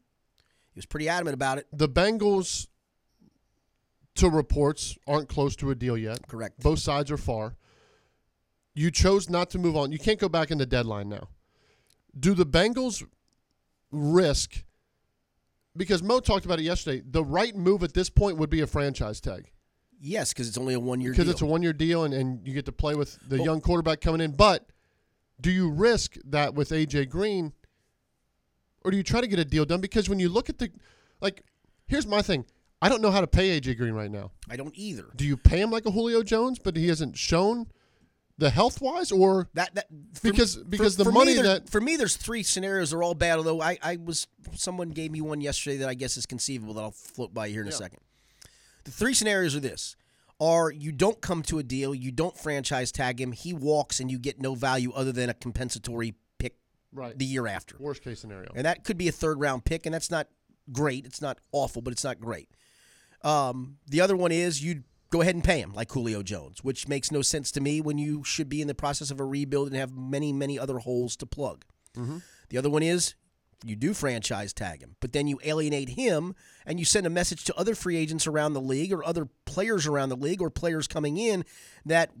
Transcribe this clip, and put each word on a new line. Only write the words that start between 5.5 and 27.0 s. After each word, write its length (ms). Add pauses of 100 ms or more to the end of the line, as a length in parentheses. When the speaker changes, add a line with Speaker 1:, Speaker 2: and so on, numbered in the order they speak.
Speaker 2:
to 140
a 40
deal 220
yet. 300
Speaker 1:
Correct. 340
Speaker 2:
Both 180
sides 300
are 80
far. 380 (1200)
You 160
chose 380
not 220
to 60
move 180
on. 160
You 80
can't 200
go 100
back 220
in 80
the 80
deadline 420
now. 200 (880)
Do 160
the 100
Bengals 580 (880)
risk, 720 (1120)
because 280
Mo 160
talked 260
about 140
it 40
yesterday, 420
the 180
right 320
move 280
at 100
this 160
point 280
would 120
be 120
a 60
franchise 540
tag. 300 (480)
Speaker 1:
Yes, 340
'cause 140
it's 100
only 160
a 60
one-year 320
Speaker 2:
Because 140
Speaker 1:
deal. 60
Speaker 2:
it's 100
a 40
one-year 280
deal, 300
and, 100
and 340
you 60
get 120
to 60
play 240
with 220 (100)
the 100
Speaker 1:
Well 80
Speaker 2:
young 160
quarterback 400
coming 200
in. 100
But 380 (680)
do 100
you 200
risk 460 (100)
that 300
with 160
A 140
J 200